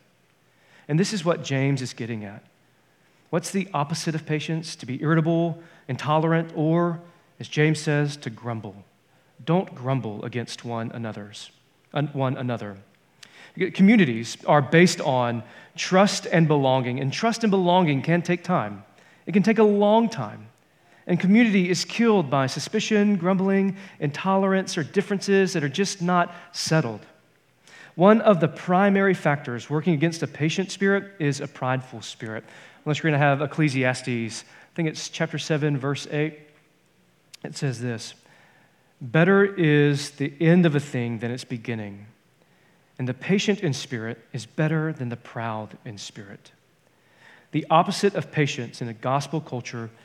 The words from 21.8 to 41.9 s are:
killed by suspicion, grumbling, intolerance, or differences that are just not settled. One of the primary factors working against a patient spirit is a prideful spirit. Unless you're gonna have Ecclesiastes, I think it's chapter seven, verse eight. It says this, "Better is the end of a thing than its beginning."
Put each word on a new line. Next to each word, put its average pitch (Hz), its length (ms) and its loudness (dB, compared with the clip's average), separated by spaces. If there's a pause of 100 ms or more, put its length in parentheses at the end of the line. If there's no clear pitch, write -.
killed 208 440 2
by 135 180 2
suspicion, 208 720 0
grumbling, 190 580 0 (240)
intolerance, 190 800 0
or 160 60 -2
differences 196 720 0
that 160 100 -2
are 147 60 0
just 190 320 -4
not 175 320 2 (180)
settled. 117 500 0 (920)
One 214 260 6
of 202 180 6
the 156 80 2
primary 196 640 2
factors 139 560 -4
working 156 240 0
against 160 300 0
a 127 40 -6
patient 165 440 -4
spirit 196 480 -2
is 143 220 -2
a 147 60 -10
prideful 127 540 -6
spirit. 110 440 -12 (400)
Unless 147 180 -2
you're 160 80 2
gonna 143 120 2
have 143 180 4
Ecclesiastes, 127 1040 -2
I - 300 -20
think 165 140 -2
it's - 200 -12
chapter 160 280 -6
seven, 147 400 -2
verse 135 320 -6
eight. 151 300 -4 (1040)
It 151 120 -10
says 123 260 -4
this, 120 340 -8 (840)
"Better 175 460 4
is 147 680 2
the 139 280 -6
end 170 260 8
of 151 80 4
a 143 60 2
thing 120 400 -6
than 117 100 -4
its 127 140 -8
beginning." 107 640 -10 (920)